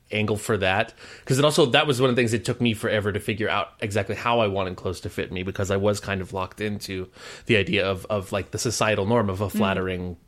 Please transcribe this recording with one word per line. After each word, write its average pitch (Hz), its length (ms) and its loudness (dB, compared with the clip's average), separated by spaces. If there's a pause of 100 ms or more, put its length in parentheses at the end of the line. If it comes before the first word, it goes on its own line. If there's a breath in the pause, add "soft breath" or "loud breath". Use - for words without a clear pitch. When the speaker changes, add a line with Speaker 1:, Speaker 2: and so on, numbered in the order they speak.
(120)
Speaker 1:
angle 107 240 0
for 107 220 -2
that. 98 340 0 (320 loud breath)
'Cause 131 160 0
it 143 40 6
also, 151 220 6
that 143 220 4
was 127 120 2
one 131 100 6
of 120 40 2
the 127 80 4
things 113 100 2
it 113 120 0
took - 160 -2
me 120 140 4
forever 104 360 0
to 98 80 -2
figure 104 300 -2
out 92 220 -2 (100)
exactly 104 340 -2
how 120 240 0
I 110 80 4
wanted 95 300 -2
clothes 92 240 -6
to - 100 -8
fit - 220 -6
me, 92 100 -4
because 92 300 -4
I 98 40 4
was 101 220 2
kind 98 220 -4
of 90 120 -10
locked 92 280 -6
into 98 480 -6 (380 loud breath)
the 113 100 4
idea 95 280 2
of, 95 240 -2
of, 101 220 -2
like, 98 220 -4
the 110 60 -4
societal 107 480 0
norm 110 220 2
of 95 120 -2
a 104 60 0
Speaker 2:
Mm. 92 100 -6
Speaker 1:
flattering, 92 600 0 (120)